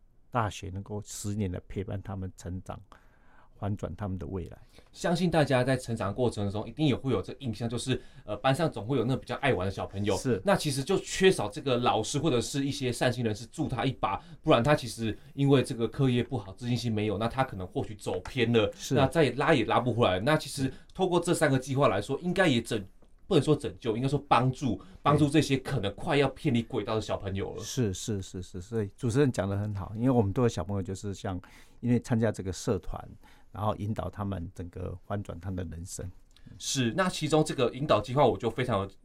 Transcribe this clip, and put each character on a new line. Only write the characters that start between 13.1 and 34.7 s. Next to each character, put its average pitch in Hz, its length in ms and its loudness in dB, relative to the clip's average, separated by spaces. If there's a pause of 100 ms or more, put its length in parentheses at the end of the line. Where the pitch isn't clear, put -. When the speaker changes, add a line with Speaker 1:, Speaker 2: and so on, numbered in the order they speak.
Speaker 2:
心 120 140 -2
人 107 100 0
士 117 120 -12
助 151 200 -4
他 117 180 -2
一 135 60 0
把， 95 320 -4 (180)
不 156 100 4
然 117 120 8
他 147 100 6
其 131 140 0
实 110 300 -4 (160)
因 139 160 2
为 139 120 8
这 117 140 -2
个 113 100 -2
课 131 240 2
业 120 140 4
不 123 140 -6
好， 95 160 -10
自 120 120 -12
信 120 120 0
心 117 120 -2
没 104 180 0
有， 95 100 0
那 113 100 0
他 127 160 0
可 104 140 -10
能 92 100 -8
或 - 160 -4
许 104 100 -10
走 95 280 -6
偏 120 320 0
了， 104 200 4
Speaker 1:
是。 - 220 -4
Speaker 2:
那 139 100 6
再 156 200 4
也 117 80 0
拉 143 200 4
也 110 120 4
拉 110 160 2
不 123 120 0
回 113 120 4
来。 92 160 4
那 147 160 4
其 147 120 -6
实 135 220 -2 (220)
透 185 120 0
过 175 140 4
这 175 140 2
三 151 180 4
个 131 80 4
计 135 160 -4
划 139 140 4
来 190 120 0
说， 139 200 -4
应 175 120 -2
该 185 140 4
也 117 140 4
拯-， 113 200 -2 (460)
不 196 80 4
能 139 80 6
说 151 100 4
拯 107 260 -4
救， 113 180 -2
应 123 40 -2
该 135 60 2
说 139 100 0 (120)
帮 123 200 6
助， 123 260 0
Speaker 1:
对。 - 100 -10 (160)
Speaker 2:
帮 147 160 4
助 143 120 4
这 147 120 6
些 139 160 2
可 131 220 -4
能 101 140 -2
快 160 240 -2
要 139 120 4
偏 139 240 -2
离 117 100 2
轨 110 200 -4
道 110 120 -2
的 110 60 0
小 101 160 -4
朋 95 180 -6
友 - 180 -4
了。 - 100 -10
Speaker 1:
是， 110 300 -2
是， 98 280 -6
是， 92 200 -10
是， 92 200 -12
所 113 200 -4
以 101 160 -4
主 120 120 -2
持 113 100 2
人 139 120 4
讲 95 160 0
得 98 100 0
很 104 180 -4
好， 98 200 -8
因 113 80 -4
为 131 60 4
我 120 120 4
们 98 120 2
都 131 80 0
有 120 60 4
小 101 160 -2
朋 101 120 -4
友 98 60 -2
就 92 140 -6
是 101 180 -8
像， 92 260 -8 (400)
因 120 120 -2
为 120 80 4
参 113 200 -2
加 113 120 2
这 104 100 -6
个 92 100 -6
社 95 280 -2
团， - 280 -8 (440)
然 95 120 -8
后 107 120 0
引 104 180 -4
导 90 160 -6
他 101 160 -6
们 92 300 -6
整 87 140 -10
个 90 360 -8